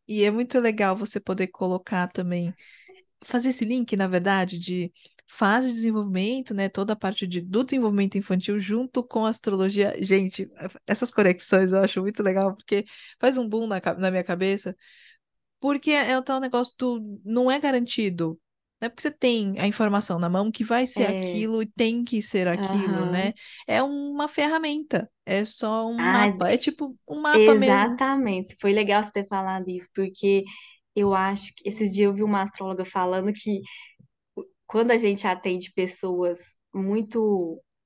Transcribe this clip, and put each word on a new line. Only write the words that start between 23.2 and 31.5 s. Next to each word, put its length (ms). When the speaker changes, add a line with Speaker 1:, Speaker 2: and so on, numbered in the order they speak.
Speaker 1:
É 160
uma 460
ferramenta, 840
é 200
só 440
um 100
Speaker 2:
Ah, 120
Speaker 1:
mapa, 400
é 80
tipo 400
um 120
mapa 340
mesmo. 480
Speaker 2:
exatamente. 580
Foi 120
legal 300
você 100
ter 160
falado 400
isso, 260
porque 500
eu 200
acho 420